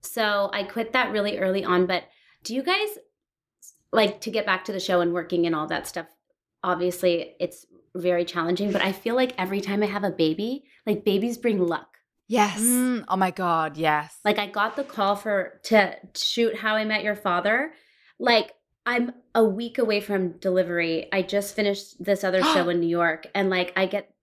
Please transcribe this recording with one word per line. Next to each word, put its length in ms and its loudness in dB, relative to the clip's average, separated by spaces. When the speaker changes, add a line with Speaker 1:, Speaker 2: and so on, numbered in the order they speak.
Speaker 1:
So 520 -2
I 100 -2
quit 300 -6
that 180 2
really 280 -2
early 240 0
on. 220 4
But 180 -2
do 100 -8
you 80 -2
guys, 280 0
like, 300 2
to 100 -8
get 140 -2
back 200 0
to 60 -8
the 80 -4
show 220 2
and 120 0
working 320 0
and 100 0
all 120 -2
that 200 -4
stuff, 200 -10
obviously 760 0
it's 260 -6
very 300 0
challenging, 460 -2
but 100 0
I 100 0
feel 240 -4
like 220 2
every 240 -2
time 220 -2
I 20 2
have 180 -4
a 80 0
baby, 540 -2
like, 200 -2
babies 320 2
bring 220 0
luck. 380 -2
Speaker 2:
Yes. 320 0
Speaker 3:
Mm, 480 2
oh 80 0
my 160 2
God, 460 -2
yes. 480 0
Speaker 1:
Like, 140 4
I 80 -2
got 280 -2
the 80 -4
call 320 0
for, 500 -4
to 300 4
shoot 420 0
How 180 -2
I 100 0
Met 180 0
Your 120 0
Father. 580 0
Like, 340 2
I'm 260 -2
a 80 6
week 340 0
away 240 0
from 380 -2
delivery. 720 0
I 100 0
just 340 -2
finished 480 -2
this 200 0
other 200 2
Speaker 2:
<gasps> 100 4
Speaker 1:
show 160 2
in 100 0
New 80 0
York, 480 0
and, 140 2
like, 260 0
I 100 2
get 240 -6